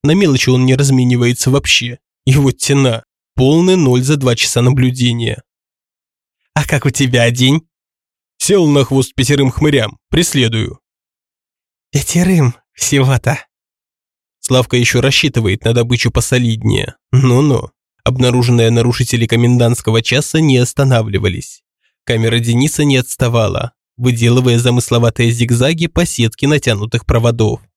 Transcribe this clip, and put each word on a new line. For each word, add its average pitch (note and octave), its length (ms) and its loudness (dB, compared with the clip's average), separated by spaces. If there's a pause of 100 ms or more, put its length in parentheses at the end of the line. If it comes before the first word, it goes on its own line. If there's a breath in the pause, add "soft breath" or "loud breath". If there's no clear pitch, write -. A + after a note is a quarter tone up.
На D3 80 2
мелочи E3 360 2
он B2+ 160 2
не B2+ 120 2
разменивается B2 720 2
вообще. B2 480 -2 (260)
И C3+ 120 2
вот C3+ 220 2
тена. C3+ 440 0 (320)
Полный E3 420 2
ноль B2+ 260 2
за D3 140 0
два B2+ 200 -2
часа - 260 -2
наблюдения. B2 800 0 (1120)
«А D3 80 -2
как C#3+ 220 -4
у C3+ 40 2
тебя B2 400 0
день?» B2+ 380 -2 (720)
«Сел F#3 280 2
на C#3+ 200 2
хвост C3+ 280 -2
пятерым C3+ 360 0
хмырям. C3+ 480 -2 (100)
Преследую». A#2+ 720 -2 (1120)
«Пятерым D#3+ 640 0 (180)
всего-то». C3 680 0 (1000)
Славка B2 380 0
еще A#2+ 240 0
рассчитывает B2 600 -2
на A#2 100 0
добычу A#2+ 360 -2
посолиднее. A2+ 840 -2 (160)
Ну-ну. C3 600 2 (320)
Обнаруженные B2 680 2
нарушители A#2 560 0
комендантского A#2 760 0
часа D3 400 -2
не C#3 160 4
останавливались. A2+ 1040 -2 (420)
Камера A2+ 340 0
Дениса A#2+ 460 0
не C#3 120 2
отставала, A#2+ 760 -2 (260)
выделывая A#2+ 600 2
замысловатые A#2+ 760 0
зигзаги B2 560 -2
по E3+ 180 -2
сетке A#2 420 -2
натянутых A2+ 560 -2
проводов. A#2 560 0 (160)